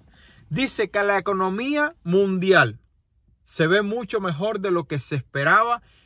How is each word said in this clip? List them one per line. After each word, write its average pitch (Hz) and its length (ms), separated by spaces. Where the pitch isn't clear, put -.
dice 220 420
que 202 120
la 202 160
economía 208 840
mundial 180 720
se - 240
ve 196 160
mucho 214 380
mejor 190 400
de 196 100
lo 170 160
que 147 140
se - 160
esperaba 190 640